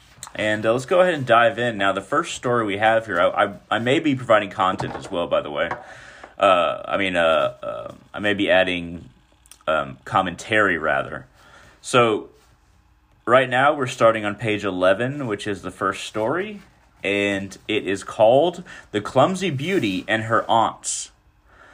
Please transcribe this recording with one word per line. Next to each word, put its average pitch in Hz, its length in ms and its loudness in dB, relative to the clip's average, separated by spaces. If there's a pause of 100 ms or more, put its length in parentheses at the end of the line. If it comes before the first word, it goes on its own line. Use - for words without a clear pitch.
(340)
And, 107 320 -2
uh, 110 80 4
let's 131 100 -2
go 180 160 2
ahead 180 140 4
and 143 100 -6
dive 117 340 4
in. 117 200 -2
Now, 98 140 2
the 95 100 -4
first 160 320 -4
story 120 320 -2
we 98 100 -4
have 110 300 2
here, 92 120 -2
I, 95 260 2
I, 101 100 -4 (160)
I 107 80 0
may 127 220 0
be 151 140 0
providing 110 360 2
content - 460 -2
as 69 140 -14
well, 87 160 -2
by 80 140 0
the 73 100 -6
way. 78 200 -2 (680)
Uh, 87 460 4
I 85 140 -4
mean, 92 180 -2
uh, 80 460 2
uh, 57 320 -10 (180)
I - 60 -12
may 104 160 0
be 95 160 0
adding, 87 580 0 (580)
um, 73 380 -2
commentary, 95 720 0
rather. 73 480 -4 (560)
So, 117 480 2 (1000)
right 127 200 4
now, 131 260 2
we're 135 140 -4
starting 110 360 2
on 104 120 -4
page 104 280 -2
eleven, 101 640 0
which 104 220 -6
is 95 140 -6
the 95 80 -10
first 95 340 -4
story, 175 560 -6 (420)
and 98 640 -2
it 107 180 -2
is 95 200 -4
called 147 580 2 (300)
The 104 80 -2
Clumsy 175 500 0
Beauty 135 560 -2
and 110 180 -2
Her 113 240 0
Aunts. - 640 -2 (640)